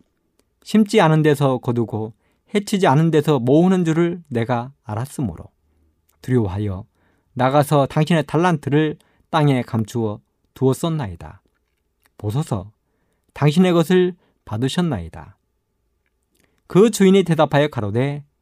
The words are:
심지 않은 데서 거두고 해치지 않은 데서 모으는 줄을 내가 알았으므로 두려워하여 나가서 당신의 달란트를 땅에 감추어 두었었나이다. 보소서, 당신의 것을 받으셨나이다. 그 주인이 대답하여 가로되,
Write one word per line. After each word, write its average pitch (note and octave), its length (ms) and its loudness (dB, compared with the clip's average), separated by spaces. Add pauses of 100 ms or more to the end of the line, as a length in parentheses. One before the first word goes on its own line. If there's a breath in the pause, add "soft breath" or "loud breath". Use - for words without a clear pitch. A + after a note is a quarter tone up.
(640)
심지 G#3+ 360 0
않은 D#3 220 4
데서 C#3+ 380 2
거두고 A2+ 540 -4 (420)
해치지 G3+ 320 -2
않은 D#3+ 240 2
데서 D3+ 260 2
모으는 E3+ 480 2
줄을 E3+ 440 -2
내가 A#2+ 420 -4 (120)
알았으므로 A2 640 -8 (760)
두려워하여 G#2 640 -4 (480)
나가서 C#3 520 2
당신의 D#3 400 0
달란트를 D#3 720 0 (320)
땅에 C#3+ 320 2
감추어 A2 600 -4 (340)
두었었나이다. C3 880 -4 (760)
보소서, G#2+ 540 -6 (640)
당신의 E3+ 400 2
것을 F3+ 420 2 (300)
받으셨나이다. A2 920 -6 (1300)
그 G#3+ 220 4
주인이 G3 340 4
대답하여 D3+ 440 0
가로되, C3 560 -4 (180)